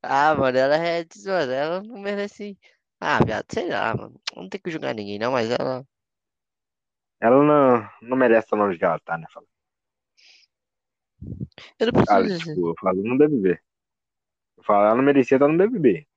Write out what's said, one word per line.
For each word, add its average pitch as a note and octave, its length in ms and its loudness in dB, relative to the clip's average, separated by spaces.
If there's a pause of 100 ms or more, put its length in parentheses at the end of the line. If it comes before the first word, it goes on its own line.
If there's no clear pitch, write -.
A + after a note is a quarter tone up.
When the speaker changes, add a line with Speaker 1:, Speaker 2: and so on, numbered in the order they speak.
Speaker 1:
Ah, C#3+ 340 2
mano, C3 220 0
ela C#3 200 2
é, E3+ 280 -2 (200)
mano, E3+ 260 -2
ela D#3 320 -4
não A3 160 -18
merece. G3+ 580 -10 (440)
Ah, C#3 240 0
viado, G#2+ 260 -6
sei F4 180 -6
lá, A2 240 -4
mano. - 220 -12 (180)
Não F#3 140 -16
tem F#3+ 140 -12
que F3 100 -8
julgar C3+ 240 -8
ninguém, G2+ 240 -10
não, A#2+ 140 -2
mas A#2 180 -2
ela C3 320 -4 (1400)
Speaker 2:
Ela B2+ 240 4
não, C3 460 4 (120)
não A#2+ 140 -6
merece A#2 380 4
o - 20 0
nome G2+ 220 0
que F#2+ 80 -2
ela D#2+ 140 0
tá, - 180 -8
né, D#2+ 160 -12
fala? - 120 -20 (2250)
Speaker 1:
Eu A3+ 80 0
não - 60 -2
preciso - 240 4
Speaker 2:
Ah, F#2+ 40 4
Speaker 1:
dizer. - 180 -2
Speaker 2:
tipo, F#2 300 -6
eu E2 100 -6
falo, F#2+ 240 -2
não B2 140 -2
deve D3 220 2
ver. F#2 220 0 (960)
Eu - 60 -20
falo, G#2 220 2
ela A2 100 4
não C3 80 0
merecia C#3 320 4
estar C#3+ 120 4
no D#3+ 100 2
B F#3+ 100 4
B A#3+ 120 -4
B. G#2 380 2